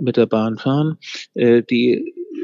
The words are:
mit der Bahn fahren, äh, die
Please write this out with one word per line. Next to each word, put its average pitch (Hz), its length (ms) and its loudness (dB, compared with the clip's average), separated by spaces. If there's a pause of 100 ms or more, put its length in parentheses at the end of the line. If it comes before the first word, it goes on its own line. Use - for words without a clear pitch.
mit 123 160 -2
der 117 80 6
Bahn 113 320 -2
fahren, 151 400 -2 (380)
äh, 120 260 4
die 120 540 0 (280)